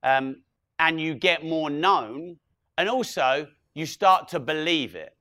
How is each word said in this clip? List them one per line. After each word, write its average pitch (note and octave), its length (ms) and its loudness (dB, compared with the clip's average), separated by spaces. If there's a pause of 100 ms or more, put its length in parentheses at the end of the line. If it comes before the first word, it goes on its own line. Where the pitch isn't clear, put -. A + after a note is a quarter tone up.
um, C3+ 400 0 (360)
and D#3+ 200 2
you D#3+ 140 -2
get D#3+ 320 0
more D#3+ 240 -2
known, D#3 680 0 (400)
and F3+ 120 0
also D3+ 580 0 (280)
you D#3 100 -6
start F#3 440 2
to E3+ 100 -4
believe D#3 560 -2
it. D#2 260 -16